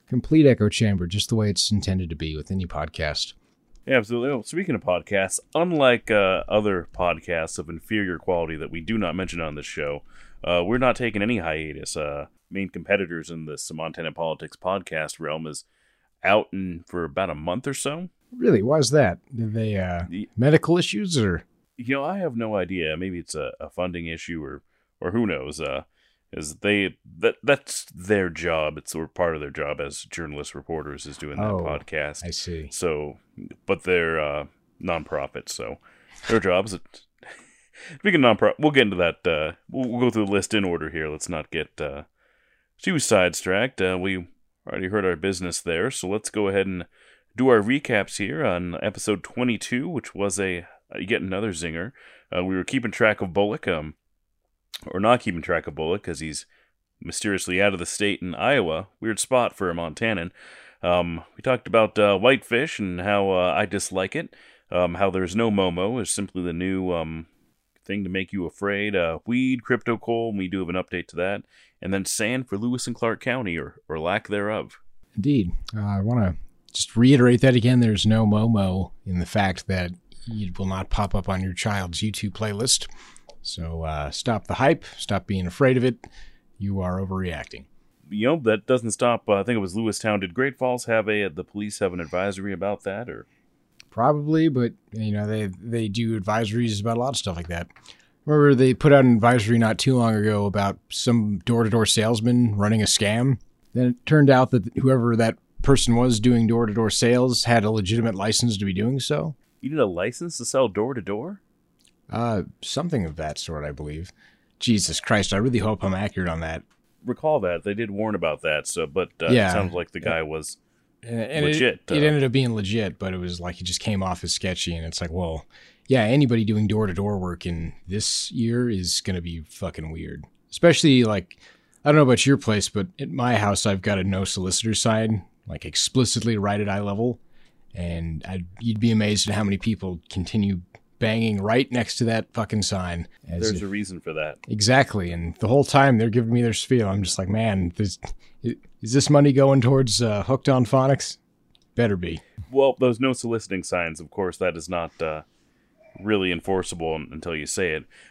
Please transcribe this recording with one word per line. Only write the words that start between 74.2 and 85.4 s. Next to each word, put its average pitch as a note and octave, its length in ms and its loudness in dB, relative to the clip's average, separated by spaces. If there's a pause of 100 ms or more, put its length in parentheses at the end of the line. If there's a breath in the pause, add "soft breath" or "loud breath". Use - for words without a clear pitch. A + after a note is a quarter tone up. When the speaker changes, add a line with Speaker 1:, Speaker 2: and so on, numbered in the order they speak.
Speaker 2:
thereof. G2+ 500 -4 (380)
Speaker 1:
Indeed. A#2 340 2 (240)
Uh, G#2+ 60 -4
I G2+ 180 -2
wanna G#2 380 0 (340)
just - 240 -6
reiterate B2 460 8
that B2+ 160 6
again. B2 240 4
There's G#2+ 240 2
no A2 200 4
Momo G#2 640 2 (140)
in F2+ 140 -2
the F2 60 -2
fact G2 420 -2
that F2+ 240 -2 (360)
it G#2 300 -8
will G2 80 -4
not F#2+ 240 -6
pop G2+ 240 0
up G2 140 0
on F#2+ 160 -2
your F#2 80 -2
child's F#2+ 480 -4
YouTube G#2 320 -4
playlist. G#2+ 560 -2 (540 soft breath)
So, E2 420 -8
uh, D2+ 280 -6
stop - 360 -4
the - 60 -6
hype. C3+ 320 2 (120)
Stop - 300 -4
being F#2+ 180 -2